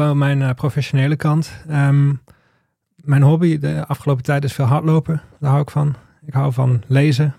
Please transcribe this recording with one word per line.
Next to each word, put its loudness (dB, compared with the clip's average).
wel 0
mijn, 0
eh, 0
professionele -2
kant. -2
Ehm, 2
mijn 0
hobby 4
de -4
afgelopen -4
tijd -2
is -4
veel -2
hardlopen. 0
Daar -2
hou 2
ik -6
van. -2
Ik -12
hou -2
van 0
lezen, 2